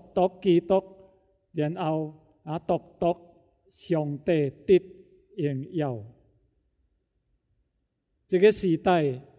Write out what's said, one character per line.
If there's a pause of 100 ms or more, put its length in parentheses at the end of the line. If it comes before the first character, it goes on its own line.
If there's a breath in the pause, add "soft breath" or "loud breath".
(140)
读 (100)
基
督， (680)
然
后 (300)
啊，
读 (180)
读 (540)
上
帝 (160)
得 (540)
荣
耀。 (2250)
这
个
时
代， (180)